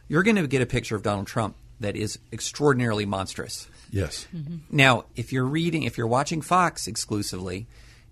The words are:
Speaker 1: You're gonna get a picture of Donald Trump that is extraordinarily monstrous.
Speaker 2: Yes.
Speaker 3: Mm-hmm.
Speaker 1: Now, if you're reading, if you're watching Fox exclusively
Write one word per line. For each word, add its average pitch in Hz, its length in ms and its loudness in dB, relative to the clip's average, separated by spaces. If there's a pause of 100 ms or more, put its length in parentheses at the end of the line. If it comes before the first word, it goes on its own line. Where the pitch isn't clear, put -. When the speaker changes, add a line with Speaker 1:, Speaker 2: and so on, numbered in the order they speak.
Speaker 1:
You're 160 140 4
gonna 202 240 4
get 131 160 2
a 120 40 2
picture 117 300 -2
of 95 60 -6
Donald 104 240 0
Trump 107 300 -2 (240)
that 101 160 -4
is 104 220 -4 (140)
extraordinarily 117 760 2
monstrous. 95 600 -6 (240)
Speaker 2:
Yes. - 440 -4
Speaker 3:
Mm-hmm. 165 220 -8 (140)
Speaker 1:
Now, 135 340 6 (120)
if 117 160 -6
you're 131 140 2
reading, 160 380 0
if 113 140 -4
you're 117 80 0
watching 143 360 0
Fox 175 440 2
exclusively 95 800 -6 (440)